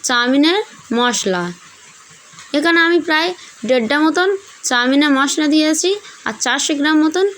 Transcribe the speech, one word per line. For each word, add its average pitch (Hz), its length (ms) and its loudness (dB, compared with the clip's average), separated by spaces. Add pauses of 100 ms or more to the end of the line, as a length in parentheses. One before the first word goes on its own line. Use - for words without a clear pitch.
চাউমিনের 269 500 2 (400)
মশলা। 208 460 -2 (1120)
এখানে 330 280 2
আমি 339 200 2
প্রায় 320 240 0 (380)
দেড়টা 254 360 0
মতন 349 240 0 (400)
চাউমিনের 269 500 2
মশলা 285 360 0
দিয়েছি 311 360 2 (360)
আর 220 80 -6 (100)
চারশো 269 360 -2
গ্রাম 311 240 2
মতন 359 220 0 (120)